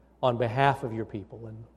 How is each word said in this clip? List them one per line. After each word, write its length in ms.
on 160
behalf 460
of 100
your 120
people 420
and 160